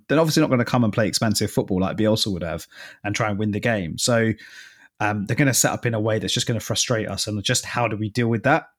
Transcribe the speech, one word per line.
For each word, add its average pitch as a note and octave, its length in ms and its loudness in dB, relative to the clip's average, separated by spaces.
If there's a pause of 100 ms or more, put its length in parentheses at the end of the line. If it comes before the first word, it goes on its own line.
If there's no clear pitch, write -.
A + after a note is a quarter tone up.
they're C#3+ 120 2
obviously D#3+ 220 4
not D3 100 2
gonna A#2+ 120 2
come A#2+ 200 2
and G#2+ 100 2
play A2 140 2
expansive G#2 420 0
football G2 320 0
like F#2 160 -2
Bielsa G#2+ 340 2
would E2+ 120 -4
have E2 240 -6 (360)
and G#2 120 -4
try A2 160 0
and G2 80 -4
win G#2+ 100 0
the G2+ 100 -2
game. G2 380 -2
So, A2+ 360 2 (680)
um, G#2 260 -2
they're A2+ 100 -2
gonna C3+ 200 4
set - 160 2
up - 160 -4
in A2+ 80 -2
a A2 40 0
way A2 200 0
that's F#2+ 140 -4
just - 120 -2
gonna A2+ 140 -2
frustrate A2 500 -2
us, G2 160 -4
and G#2 180 -4
just B2+ 220 0
how A#2+ 220 -2
do A2 100 -4
we G#2+ 140 -4
deal A#2+ 160 0
with A2+ 160 0
that? D3 240 2 (120)